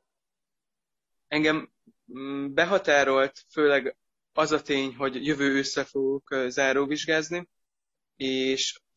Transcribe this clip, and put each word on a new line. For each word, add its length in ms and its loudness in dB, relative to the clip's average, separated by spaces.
Engem, 440 0
mm, 360 -8
behatárolt 960 2
főleg 460 2
az 180 2
a 100 2
tény, 340 -2
hogy 300 -4
jövő 280 2
ősszel 320 -2
fogok, 460 -4
ö, 180 -2
záróvizsgázni, 960 0
és 640 -2